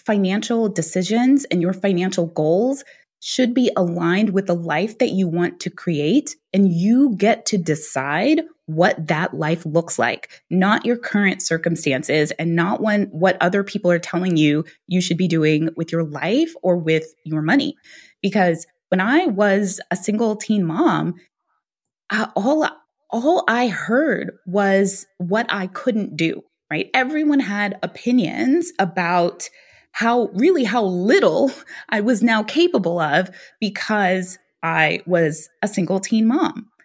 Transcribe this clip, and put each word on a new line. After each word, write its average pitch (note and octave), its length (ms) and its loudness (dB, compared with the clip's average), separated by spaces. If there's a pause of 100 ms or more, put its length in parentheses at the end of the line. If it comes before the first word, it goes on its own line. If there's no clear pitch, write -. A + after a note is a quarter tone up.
financial G#3+ 640 0
decisions A3 760 0
and F3 160 0
your F3+ 120 0
financial F#3 540 0
goals F#3 560 0 (380)
should B3 320 0
be A#3+ 220 2
aligned F3 540 2
with G3 180 -2
the F3 80 0
life E3+ 440 -4
that B3 100 2
you F#3+ 180 0
want E3+ 320 -2
to F#3 100 -10
create. E3+ 680 -2 (180)
And G3 180 4
you A3 460 2
get G#3+ 300 0
to G#3+ 100 0
decide D#3+ 840 0 (220)
what D#3+ 420 0
that E3+ 260 -2
life D#3+ 320 -2
looks E3 340 -2
like, - 300 -2 (200)
not F#3+ 360 2
your A#3 100 0
current G3+ 460 0
circumstances D3+ 880 -2
and E3 240 -2
not F3 260 0
when, G#3 260 0
what F3+ 340 0
other G3 220 0
people G3 280 -2
are E3+ 80 2
telling F3 380 -2
you D3+ 260 2 (240)
you F3+ 140 0
should F3+ 160 -2
be F#3 100 0
doing D#3 480 2
with E3+ 160 -8
your E3 120 0
life F#3 580 -2
or F3+ 160 2
with D#3+ 360 -2 (120)
your D#3 160 -4
money. G#3 340 0 (460)
Because F3+ 440 0 (240)
when F#3 120 0
I C#4 240 2
was G3+ 560 0 (100)
a F#3+ 40 -2
single G#3+ 400 -2
teen G#3 300 0
mom, E3+ 500 0 (960)
uh, G#3+ 240 -2
all, C#4+ 340 0 (400)
all C4+ 380 0
I A#3+ 200 2
heard A3 800 -2
was G3 640 0 (100)
what G3 320 -2
I F#3+ 180 -4
couldn't G#3 480 -4
do, - 280 -4 (260)
right? E3 240 -6
Everyone C#4+ 460 0
had G3+ 420 -4
opinions B3 960 0
about F3 720 0 (440)
how, A#3 400 0
really C#4+ 300 2
how A3 200 0
little G3 680 2 (200)
<laughs> - 180 -20
I G#3+ 120 -2
was A3 200 0
now A3 220 4
capable A3 560 0
of E3 320 0 (280)
because G3 800 -2 (240)
I D#3+ 460 0
was E3 420 0 (140)
a G#3 40 0
single F#3+ 320 -2
teen A3 280 0
mom. B3+ 400 -2 (180)